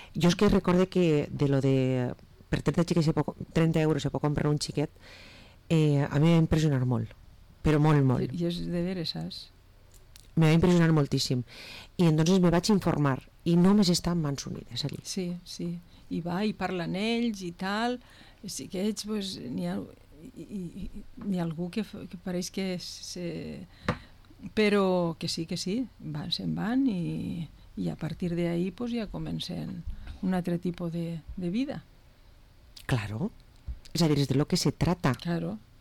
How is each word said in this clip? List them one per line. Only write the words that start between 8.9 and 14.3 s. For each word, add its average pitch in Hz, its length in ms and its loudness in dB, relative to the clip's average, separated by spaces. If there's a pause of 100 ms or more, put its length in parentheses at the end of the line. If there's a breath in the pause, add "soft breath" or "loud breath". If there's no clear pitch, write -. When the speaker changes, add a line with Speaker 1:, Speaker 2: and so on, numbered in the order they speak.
Speaker 2:
saps? 165 340 -10 (840)
Speaker 1:
Me 160 120 6
va 156 60 6
impressionar 165 400 6
moltíssim. 139 500 2 (540 loud breath)
I 180 120 6
entonces 160 320 4
me 175 80 6
vaig 165 220 2
informar 151 480 2 (260)
i 170 100 2
només 190 340 6
està 175 240 2
en 175 100 0
Mans 139 240 -4